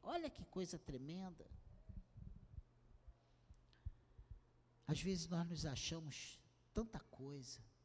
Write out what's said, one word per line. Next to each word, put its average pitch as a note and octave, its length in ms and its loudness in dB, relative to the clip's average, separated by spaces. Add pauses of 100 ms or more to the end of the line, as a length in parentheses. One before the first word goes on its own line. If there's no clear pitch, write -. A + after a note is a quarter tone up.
Olha D#4+ 260 4
que - 160 -4
coisa F3+ 340 0
tremenda. E3 680 -4 (3500)
Às D3+ 140 6
vezes F3 260 6
nós E3+ 220 6
nos D#3 160 2
achamos D#3 720 0 (360)
tanta A3+ 260 4
coisa, C3+ 640 -6 (200)